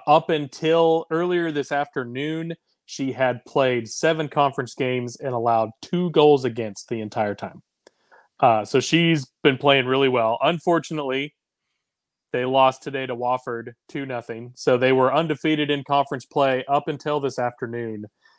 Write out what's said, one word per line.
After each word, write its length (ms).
up 240
until 800
earlier 420
this 200
afternoon, 840
she 280
had 320
played 440
seven 380
conference 480
games 400
and 180
allowed 380
two 300
goals 340
against 440
the 120
entire 320
time. 300
Uh, 240
so 160
she's 460
been 160
playing 300
really 220
well. 340
Unfortunately, 880
they 120
lost 380
today 220
to 100
Wofford, 580
two 180
nothing. 500
So 220
they 140
were 220
undefeated 580
in 140
conference 400
play 420
up 200
until 320
this 200
afternoon. 680